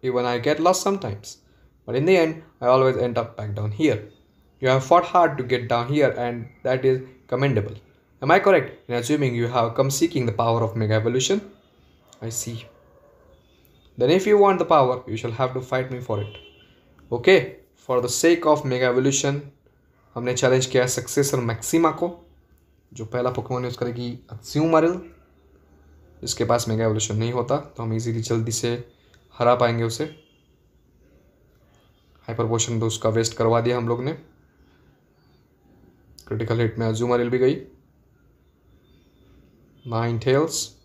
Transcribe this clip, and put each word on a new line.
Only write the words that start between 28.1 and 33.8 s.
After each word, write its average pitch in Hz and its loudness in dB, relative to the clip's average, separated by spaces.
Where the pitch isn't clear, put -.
जल्दी 113 -2
से 120 -4
हरा 120 4
पाएंगे 117 0
उसे। 117 -4
हाइपर 117 -4
पोशन 113 -2
तो 113 0
उसका 113 0
वेस्ट 113 0
करवा 113 4
दिया 120 0
हम 117 -2